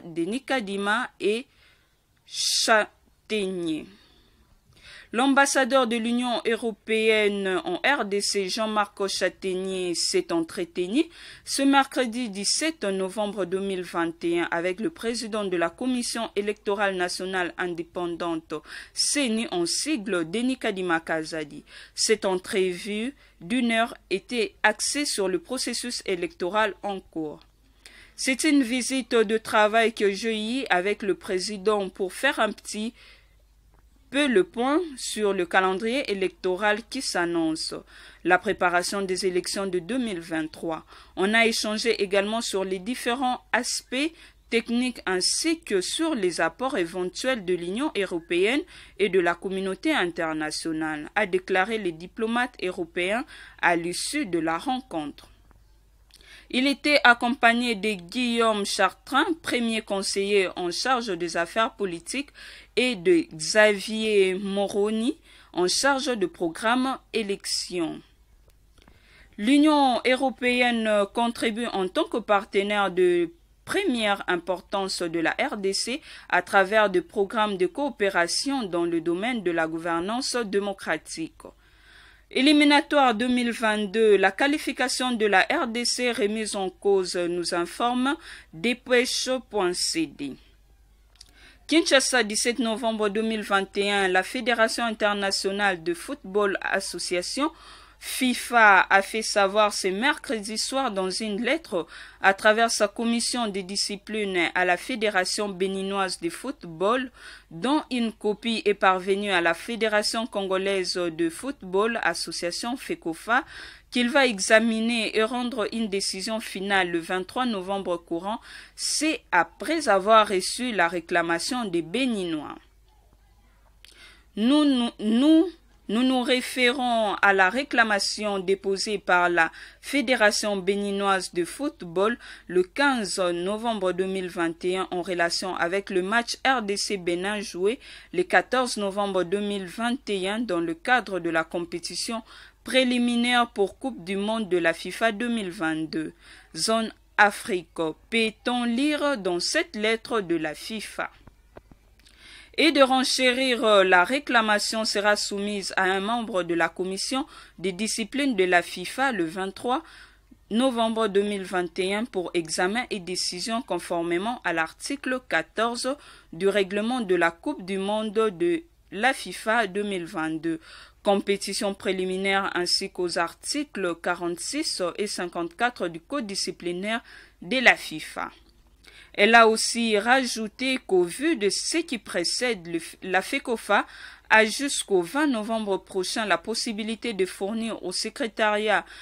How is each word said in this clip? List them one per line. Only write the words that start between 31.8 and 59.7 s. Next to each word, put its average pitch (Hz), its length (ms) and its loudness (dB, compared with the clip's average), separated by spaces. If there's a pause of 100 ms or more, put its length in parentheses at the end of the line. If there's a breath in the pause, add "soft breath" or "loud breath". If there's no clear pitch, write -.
pour 190 240 -6
faire 277 280 -2
un 214 120 2
petit 214 400 -8 (1160 soft breath)
peu 285 160 2
le 214 160 6
point 262 380 0 (160)
sur 208 380 -2
le 180 100 0
calendrier 190 640 0
électoral 190 680 0 (100)
qui 262 140 -8
s'annonce, 165 720 -2 (500 loud breath)
la 180 140 4
préparation 180 640 0
des 185 240 -4
élections 185 400 -2
de 180 140 -4
deux 202 180 -6
mille 214 220 -4
vingt-trois. 160 640 -8 (300 loud breath)
On 202 180 2
a 226 100 6
échangé 220 580 0
également 202 380 0
sur 196 240 -4
les 190 140 -4
différents 247 760 -4
aspects 254 580 -2 (380 loud breath)
techniques 240 560 0
ainsi 240 560 0
que 190 220 -2
sur 320 320 -2
les 180 260 -2
apports 247 380 -2
éventuels 185 680 -4
de 185 80 -2
l'Union 190 460 -4
européenne 185 640 0 (360 loud breath)
et 202 120 2
de 185 100 4
la 170 140 2
communauté 190 580 -4
internationale, 156 1200 -4
a 214 120 2
déclaré 185 500 0
les 190 160 -4
diplomates 233 680 -4
européens 185 640 -4 (340 loud breath)
à 170 160 4
l'issue 175 480 -4
de 175 140 -2
la 160 180 -2
rencontre. 175 720 -6 (1200 loud breath)
Il 262 160 0
était 285 380 2
accompagné 240 720 4
de 208 180 -2
Guillaume 220 720 0
Chartrand, 269 800 0
premier 226 400 -2